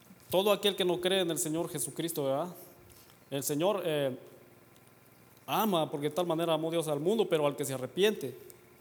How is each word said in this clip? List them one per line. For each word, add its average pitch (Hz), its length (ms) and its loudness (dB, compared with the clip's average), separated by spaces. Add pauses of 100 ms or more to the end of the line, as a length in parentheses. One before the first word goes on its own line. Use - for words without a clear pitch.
(300)
todo 196 220 4
aquel 196 240 2
que 190 80 0
no 175 160 2
cree 185 220 2
en 170 100 0
el 147 80 -4
Señor 160 280 -2
Jesucristo, 156 540 -4
¿verdad? 147 320 0 (760)
El 139 140 -6
Señor, 170 420 0
eh, 143 320 0 (1300)
ama, 165 420 2
porque 147 200 -2
de 147 40 -8
tal 180 140 0
manera 165 260 2
amó 160 160 0
Dios 165 160 0
al 147 140 -2
mundo, 190 280 2
pero 151 160 2
al 143 120 2
que 147 80 -4
se 131 100 -4
arrepiente, 131 640 -2 (420)